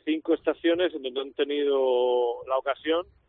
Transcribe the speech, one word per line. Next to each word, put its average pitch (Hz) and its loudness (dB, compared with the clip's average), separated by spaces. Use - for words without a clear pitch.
cinco 156 0
estaciones 165 0
en 151 -10
donde 131 -6
han 135 -10
tenido 127 0
la 131 0
ocasión 156 -2